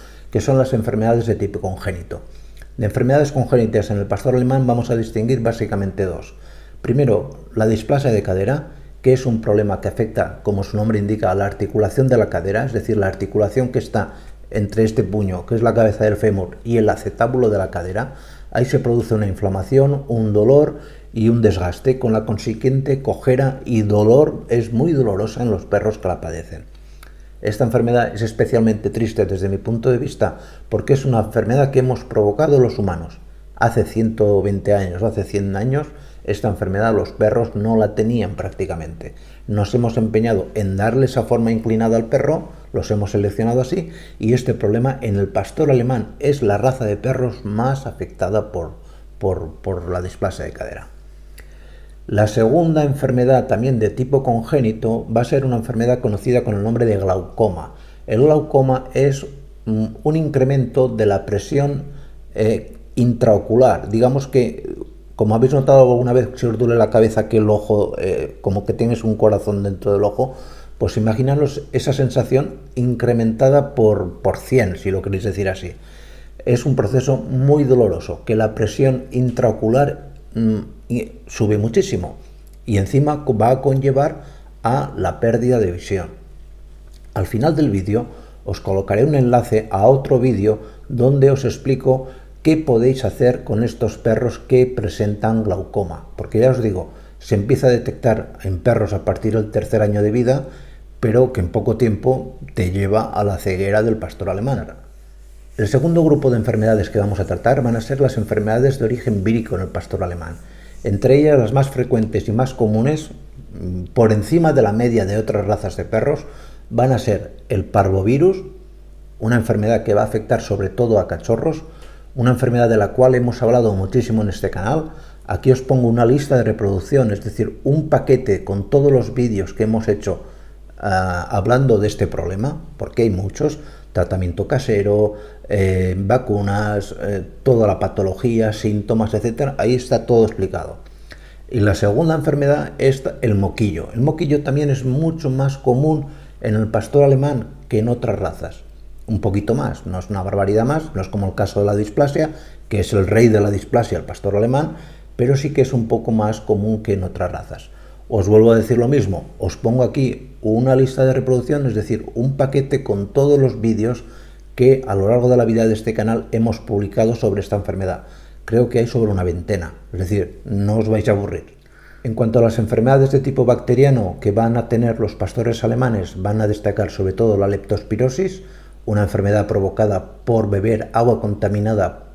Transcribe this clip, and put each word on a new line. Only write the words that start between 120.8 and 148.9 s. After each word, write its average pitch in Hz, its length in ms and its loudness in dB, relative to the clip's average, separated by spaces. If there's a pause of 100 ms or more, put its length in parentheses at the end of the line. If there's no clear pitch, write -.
a - 80 -2
cachorros, 117 560 -2 (520)
una 123 160 2
enfermedad 120 380 2
de 113 80 4
la 101 160 2
cual 127 220 6
hemos 123 260 0
hablado 117 320 4
muchísimo 107 480 0
en 107 80 -2
este 92 200 -4
canal. 127 420 -2 (360)
Aquí 107 240 2
os 131 100 4
pongo 127 260 2
una 117 180 4
lista 135 320 2
de 120 60 4
reproducción, 107 680 0
es 98 120 -6
decir, - 400 -4
un 147 260 0
paquete 123 540 2
con 98 260 -6
todos 143 220 4
los 120 220 2
vídeos 110 400 -2
que 113 100 -2
hemos 110 240 0
hecho, 101 360 -2 (540)
ah, 92 520 -2
hablando 113 480 2
de 104 100 2
este 98 200 -2
problema, 98 540 -6 (160)
porque - 240 -4
hay 113 80 4
muchos, 101 500 -4 (320)
tratamiento 92 560 -2
casero, 104 680 2 (360)
eh, 92 480 0
vacunas, 104 1040 -2
eh, 98 220 -4 (200)
toda 113 240 4
la 92 120 0
patología, 107 720 0
síntomas, 107 600 0
etcétera. 120 440 -2
Ahí 123 180 2
está 117 300 -2
todo 113 200 6
explicado. - 520 -6 (720)
Y 117 100 -2
la 101 160 4
segunda 143 400 2
enfermedad 143 640 0
es 135 260 2 (180)
el 110 140 2
moquillo. 95 580 -2
El 117 80 -2
moquillo 147 400 0
también 143 280 0
es 131 160 -2
mucho 151 440 -2
más 135 280 0
común 143 500 0 (340)
en 107 140 0
el 110 120 0
pastor 113 360 2
alemán 139 480 2 (160)
que 107 120 0
en 113 100 0
otras 120 280 -2
razas. - 460 -8 (440)